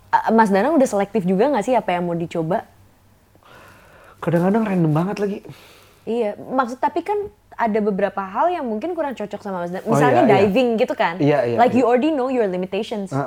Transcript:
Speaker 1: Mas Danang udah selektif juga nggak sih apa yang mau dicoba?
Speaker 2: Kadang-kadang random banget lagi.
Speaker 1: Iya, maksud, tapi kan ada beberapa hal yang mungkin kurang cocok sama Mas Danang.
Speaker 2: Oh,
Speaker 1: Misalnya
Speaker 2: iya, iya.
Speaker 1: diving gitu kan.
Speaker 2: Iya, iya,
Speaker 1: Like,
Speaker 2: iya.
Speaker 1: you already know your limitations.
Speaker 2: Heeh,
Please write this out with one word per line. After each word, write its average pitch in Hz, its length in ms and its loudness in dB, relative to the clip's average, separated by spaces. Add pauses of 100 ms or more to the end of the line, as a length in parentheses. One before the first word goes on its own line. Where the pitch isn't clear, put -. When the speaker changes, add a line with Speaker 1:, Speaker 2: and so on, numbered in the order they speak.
(300)
Speaker 1:
Mas 220 200 4
Danang 220 260 2
udah 269 100 6
selektif 196 380 -2
juga 190 240 2
nggak 233 160 0
sih 254 80 0
apa 220 180 0
yang 180 140 -2
mau 175 80 -2
dicoba? 170 560 -4 (1500)
Speaker 2:
Kadang-kadang 180 460 0
random 180 300 0
banget 180 240 -2
lagi. 202 200 -4 (640)
Speaker 1:
Iya, 220 340 -4
maksud, 254 420 -4
tapi 294 220 -2
kan 392 140 -4 (380)
ada 220 280 -2
beberapa 196 400 -2
hal 208 300 -2
yang 330 140 -4
mungkin 233 280 -6
kurang 294 220 -4
cocok 208 240 -10
sama 185 240 -8
Mas 175 80 -6
Danang. 180 140 -8
Speaker 2:
Oh, 220 80 -2
Speaker 1:
Misalnya 254 280 4
Speaker 2:
iya, 269 80 6
iya. 208 60 6 (100)
Speaker 1:
diving 226 320 2
gitu 247 180 0
kan. 175 220 0
Speaker 2:
Iya, 147 280 4
iya, 120 120 0
Speaker 1:
Like, 233 160 4
Speaker 2:
iya. 233 60 2
Speaker 1:
you 262 60 4
already 247 260 4
know 262 180 0
your 254 160 0
limitations. 196 680 -4
Speaker 2:
Heeh, 139 160 -2